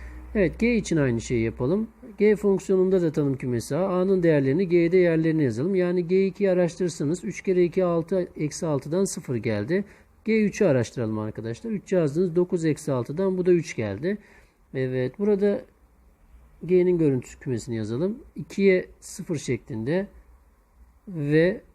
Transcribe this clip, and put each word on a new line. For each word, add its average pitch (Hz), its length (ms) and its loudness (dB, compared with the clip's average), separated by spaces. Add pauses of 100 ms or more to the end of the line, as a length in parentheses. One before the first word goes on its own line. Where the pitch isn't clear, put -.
(340)
Evet, 175 240 0
G 233 160 2
için 170 220 0
aynı 120 240 2
şeyi 117 220 0
yapalım. 139 440 -2 (300)
G 208 180 4
fonksiyonunda 190 680 2
da 160 100 0
tanım 143 260 0
kümesi 123 380 -4
A. 185 260 0
A'nın 190 220 2
değerlerini, 156 460 2
G'de 170 280 4
yerlerini 160 460 4
yazalım. 131 320 0
Yani 180 320 0
G 190 180 2
ikiyi 196 240 0
araştırırsanız 175 760 0
üç 185 160 -8
kere 180 220 2
iki 180 200 0
altı 175 440 0 (100)
eksi 151 280 -4
altıdan 151 380 -2
sıfır 160 320 -6
geldi. 117 500 -2 (400)
G 220 180 2
üçü 202 220 2
araştıralım 113 540 0
arkadaşlar. 113 520 -8
Üç - 200 -6
yazdınız, 165 440 0
dokuz 180 300 0
eksi 147 260 -2
altıdan 170 460 -2
bu 175 80 -2
da 180 60 4
üç 170 240 2
geldi. 123 420 -4 (560)
Evet, 127 460 -4
burada 202 420 0 (1040)
G'nin 180 340 4
görüntü 139 420 0
kümesini 120 360 -6
yazalım. 127 420 -4 (180)
İkiye 190 500 2 (140)
sıfır - 380 -10
şeklinde 135 680 -4 (1000)
ve 165 540 0 (140)